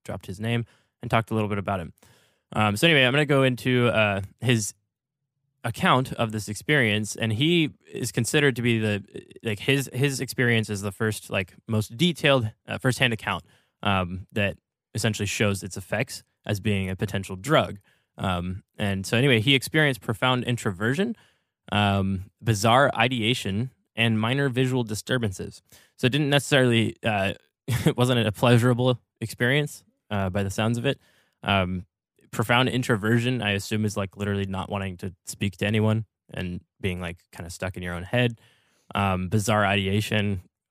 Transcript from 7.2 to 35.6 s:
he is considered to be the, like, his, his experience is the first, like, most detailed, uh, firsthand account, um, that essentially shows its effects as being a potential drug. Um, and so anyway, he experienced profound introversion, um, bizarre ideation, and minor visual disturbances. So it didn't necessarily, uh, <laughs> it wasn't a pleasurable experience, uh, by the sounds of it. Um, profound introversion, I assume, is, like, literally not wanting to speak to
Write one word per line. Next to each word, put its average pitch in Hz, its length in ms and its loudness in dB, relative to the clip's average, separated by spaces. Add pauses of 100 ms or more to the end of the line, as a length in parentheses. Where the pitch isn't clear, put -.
he 156 380 2 (200)
is - 200 -6
considered 139 440 2
to 120 60 -6
be 117 180 2
the, 104 240 -2 (400)
like, 104 160 -4
his, 135 340 0
his 135 260 -2
experience 120 500 0
is 101 120 -6
the 101 100 -4
first, 110 380 -4
like, 98 240 -4 (140)
most 110 300 -2
detailed, 139 520 2 (180)
uh, 104 120 -6
firsthand 127 340 0
account, 98 300 -4 (400)
um, 92 480 -2
that 101 260 -2 (380)
essentially 107 320 -2
shows 101 340 0
its 101 160 -12
effects - 460 -6 (220)
as 98 140 -4
being 95 300 -2
a 95 60 -6
potential 98 400 -6
drug. 95 420 0 (400)
Um, 92 460 -4 (140)
and 98 280 -2
so 120 120 0
anyway, 127 220 4
he 120 160 2
experienced 139 460 0
profound 123 440 0
introversion, 120 680 -2 (560)
um, 98 600 0 (120)
bizarre 113 520 4
ideation, 117 760 0 (240)
and 113 240 2
minor 131 300 0
visual 127 340 0
disturbances. 110 800 -6 (360)
So 131 100 2
it 127 40 0
didn't 143 180 0
necessarily, 127 760 4
uh, 98 300 0 (160)
<laughs> - 360 -4
it 156 100 2
wasn't 123 300 2
a 107 60 0
pleasurable 123 680 4 (220)
experience, 131 600 -2 (260)
uh, 98 200 -2
by 98 140 -2
the 98 60 -4
sounds 113 300 0
of 120 80 -4
it. 139 120 -2 (440)
Um, 92 420 0 (460)
profound 120 380 2
introversion, 120 720 0
I 104 100 0
assume, 107 340 -2
is, 101 120 -4
like, 98 180 -6
literally 101 300 -2
not 95 240 -6
wanting 98 280 -6
to 92 160 -10 (120)
speak - 320 -6
to 104 100 -2